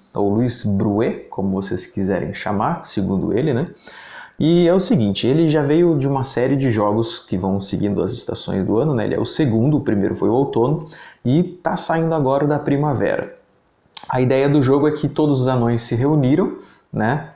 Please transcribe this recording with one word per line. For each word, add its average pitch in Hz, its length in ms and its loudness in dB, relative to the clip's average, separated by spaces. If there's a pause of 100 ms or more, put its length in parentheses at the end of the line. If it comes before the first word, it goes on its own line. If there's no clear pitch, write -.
(140)
ou 101 220 0
Luiz 117 280 -2
Bruet, 101 640 0
como 98 220 -4
vocês 95 360 -4
quiserem 95 460 -2
chamar, 113 520 -4
segundo 95 520 -2
ele, 143 160 0
né? 135 160 -2 (720)
E 170 300 4
é 170 60 4
o 190 60 4
seguinte, 113 460 2
ele 156 220 4
já 151 140 2
veio 160 340 4
de 135 100 0
uma 139 160 0
série 131 340 0
de 135 140 2
jogos 107 480 0
que - 200 -6
vão 98 200 0
seguindo 98 440 -2
as 95 100 -2
estações 95 540 -4
do 95 100 0
ano, 143 180 0
né? 110 100 0
Ele 101 100 -2
é - 40 -2
o 110 60 -2
segundo, 131 540 2
o - 20 2
primeiro 101 340 0
foi - 140 -2
o 107 60 2
outono, 139 560 0 (340)
e 139 180 2
tá 175 320 -4
saindo 165 400 -2
agora 139 320 0
da 147 120 0
primavera. 139 800 -2 (680)
A 131 140 -2
ideia 131 260 2
do 143 140 4
jogo 139 280 4
é - 20 4
que 147 180 -4
todos 147 320 0
os 127 80 2
anões 120 320 0
se - 140 -4
reuniram, 143 640 2 (340)
né, 123 440 -2